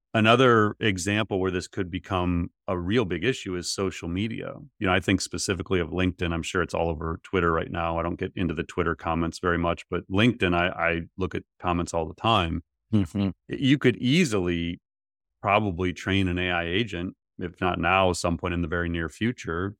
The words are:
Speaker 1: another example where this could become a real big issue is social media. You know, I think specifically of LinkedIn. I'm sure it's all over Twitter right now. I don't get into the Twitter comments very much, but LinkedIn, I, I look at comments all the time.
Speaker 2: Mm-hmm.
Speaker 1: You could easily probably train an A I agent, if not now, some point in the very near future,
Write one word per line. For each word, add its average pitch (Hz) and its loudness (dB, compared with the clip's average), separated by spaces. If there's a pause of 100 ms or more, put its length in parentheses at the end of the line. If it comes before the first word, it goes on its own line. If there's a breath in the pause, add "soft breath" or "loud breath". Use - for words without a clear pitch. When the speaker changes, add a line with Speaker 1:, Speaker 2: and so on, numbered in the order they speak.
(140)
Speaker 1:
another 113 6
example 104 0
where 92 2
this 90 -4
could 92 -6
become 90 0 (180)
a 95 -2
real 98 0
big 87 -4
issue 104 -4
is 87 -6
social 92 -4
media. 92 -6 (240)
You 104 -2
know, 92 4
I 95 4
think 95 2
specifically 92 -2
of 82 0
LinkedIn. 87 0
I'm 82 0
sure 90 -2
it's 82 -4
all 85 0
over 82 -4
Twitter 85 2
right 87 0
now. 82 -2
I 85 -2
don't 85 -4
get 92 -6
into 85 0
the 80 -4
Twitter 82 -2
comments 82 -2
very 87 0
much, 85 -2
but 87 -6
LinkedIn, 98 2
I, 87 2
I 85 -2 (180)
look 92 -4
at 95 -4 (180)
comments 87 -2
all 82 -2
the 82 -12
time. 87 2 (300)
Speaker 2:
Mm-hmm. 101 2 (200)
Speaker 1:
You 139 2
could 127 2
easily 92 0 (640)
probably 98 2
train 95 0
an 90 0
A 90 -2
I 85 0
agent, 92 -4 (240)
if 87 -8
not 90 0
now, 90 4
some 85 -2
point 87 -4
in 87 0
the 85 -2
very 85 -2
near 85 -4
future, 98 -4